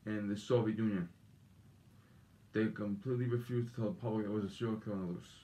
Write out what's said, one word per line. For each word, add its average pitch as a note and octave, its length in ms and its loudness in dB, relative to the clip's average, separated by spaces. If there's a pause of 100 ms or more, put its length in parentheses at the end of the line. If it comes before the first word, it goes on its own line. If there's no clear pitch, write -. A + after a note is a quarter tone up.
in G#2 220 0
the G2+ 80 0
Soviet A2 420 4
Union. G2+ 300 2 (1400)
They A2 140 4
completely A2 600 -2
refused A#2+ 440 0
to - 40 -18
tell A2 120 0
the G2 100 -2
public A2 300 -2
it G2+ 40 -4
was G#2 140 0
a G2 40 -2
serial A2+ 280 -2
killer G#2+ 180 -6
on F#2+ 140 -2
the F2 60 -2
loose. - 300 -12